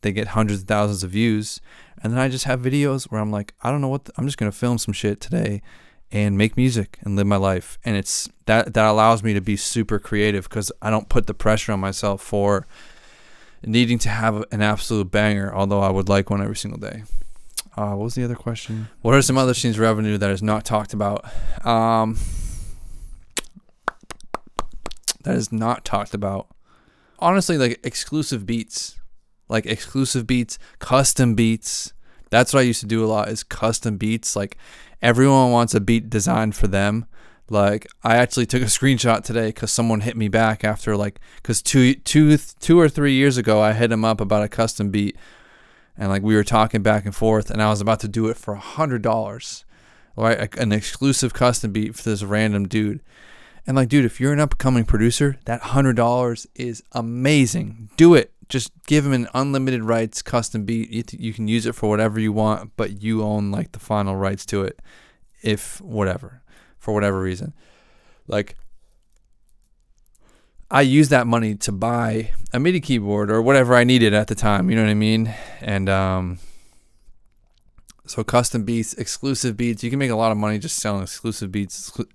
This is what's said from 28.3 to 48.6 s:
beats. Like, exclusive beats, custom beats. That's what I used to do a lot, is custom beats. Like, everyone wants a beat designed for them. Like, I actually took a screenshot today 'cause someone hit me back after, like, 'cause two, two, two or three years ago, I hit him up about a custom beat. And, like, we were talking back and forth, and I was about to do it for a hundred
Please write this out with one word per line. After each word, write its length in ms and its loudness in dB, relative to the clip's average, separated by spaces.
beats. 520 -8
Like, 160 0
exclusive 640 -2
beats, 320 -2
custom 540 4
beats. 580 0
That's 220 6
what 80 6
I 40 6
used 160 0
to 60 -10
do 180 0
a 20 2
lot, 220 0
is 160 -8
custom 520 -2
beats. 380 -4
Like, 220 -6
everyone 520 6
wants 200 4
a 80 2
beat 300 0
designed 460 0
for 100 2
them. 400 0
Like, 380 0
I 140 4
actually 300 2
took 160 0
a 40 -2
screenshot 560 2
today 300 -2
'cause 180 -6
someone 300 0
hit 160 -4
me 100 -2
back 380 0
after, 320 -2
like, 240 -4
'cause 180 -2
two, 320 4
two, 420 4
two 220 6
or 80 8
three 240 0
years 240 4
ago, 240 4
I 120 4
hit 200 2
him 120 0
up 160 0
about 220 0
a 60 -2
custom 420 -2
beat. 260 -2
And, 120 -4
like, 160 0
we 100 4
were 100 6
talking 380 2
back 220 2
and 100 -6
forth, 340 2
and 140 -2
I 80 2
was 100 0
about 200 0
to 80 -8
do 180 -2
it 100 -2
for 180 -10
a 40 -12
hundred 440 -4